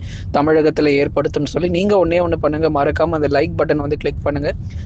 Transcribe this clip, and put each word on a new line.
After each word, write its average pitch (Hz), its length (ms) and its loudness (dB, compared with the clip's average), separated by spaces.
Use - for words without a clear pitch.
தமிழகத்துல 151 640 4
ஏற்படுத்தும்னு 143 540 0
சொல்லி. 175 200 -2
நீங்க 190 240 0
ஒண்ணே 170 260 2
ஒண்ணு 170 160 0
பண்ணுங்க, 156 340 0
மறக்காம 151 440 0
அந்த 151 140 0
லைக் 156 280 0
பட்டன் 151 200 0
வந்து 147 200 -2
கிளிக் - 260 -6
பண்ணுங்க, 143 260 -2